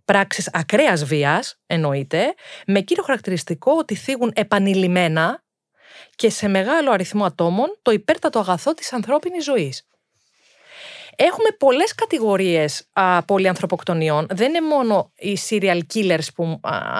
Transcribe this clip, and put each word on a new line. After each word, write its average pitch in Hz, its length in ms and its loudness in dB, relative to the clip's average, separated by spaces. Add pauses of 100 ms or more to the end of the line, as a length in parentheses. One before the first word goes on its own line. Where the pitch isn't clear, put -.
πράξεις 196 480 0
ακραίας 180 520 2
βίας, 147 640 0
εννοείται, 160 680 -2 (320)
με 196 140 2
κύριο 349 220 -2
χαρακτηριστικό 190 760 -2
ότι 302 160 -4
θίγουν 240 400 -4
επανειλημμένα 185 1080 2 (720)
και 226 160 2
σε 214 180 -4
μεγάλο 254 420 2
αριθμό 202 340 0
ατόμων 190 580 -2
το - 80 2
υπέρτατο 240 480 0
αγαθό 185 340 0
της - 200 -8
ανθρώπινης 294 520 -2
ζωής. 196 420 -4 (1300)
Έχουμε 349 320 2 (100)
πολλές 277 360 2
κατηγορίες, 190 1000 0
α, 180 300 2
πολυανθρωποκτονιών. 170 1080 0
Δεν 196 180 0
είναι 320 180 0
μόνο 247 500 0
οι 202 220 -6 (100)
serial 190 320 0 (140)
killers 175 400 0
που, 165 260 -4
α, - 180 -4 (220)